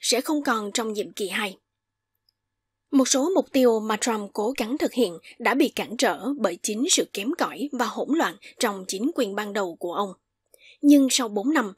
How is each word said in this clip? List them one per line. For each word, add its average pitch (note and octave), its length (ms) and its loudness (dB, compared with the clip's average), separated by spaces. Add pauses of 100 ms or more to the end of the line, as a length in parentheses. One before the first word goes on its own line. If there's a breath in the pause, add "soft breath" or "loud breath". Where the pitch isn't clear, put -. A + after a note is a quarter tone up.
sẽ - 200 0
không D4+ 220 -2
còn A3 300 -2
trong A3 200 -4
nhiệm F#3 200 -6
kỳ G3 160 -6
hai. G3 300 -6 (1300)
Một C4+ 180 4
số C#4 260 2
mục - 180 2
tiêu A#3+ 280 4
mà G#3+ 160 -2
Trump G#3+ 360 -4
cố A3 260 -2
gắng A#3+ 200 -4
thực - 140 -2
hiện F#3 260 0 (200 loud breath)
đã A3 160 0
bị C#4 140 4
cản G3+ 280 -6
trở G3+ 320 0 (100)
bởi F#3 240 -2
chính A3 280 -2
sự - 220 2
kém G3+ 260 -6
cỏi A3+ 340 -4
và A#3 140 -2
hỗn G#3 220 -6 (100)
loạn F#3 180 -2 (220 loud breath)
trong G3 300 -2
chính G#3 260 -2
quyền G3+ 200 0
ban G#3 180 -6
đầu F#3+ 280 -4
của F3 120 -6
ông. G3+ 180 -2 (680 soft breath)
Nhưng C#4+ 300 8
sau - 180 -2
bốn G#3 260 -2
năm, A3+ 240 0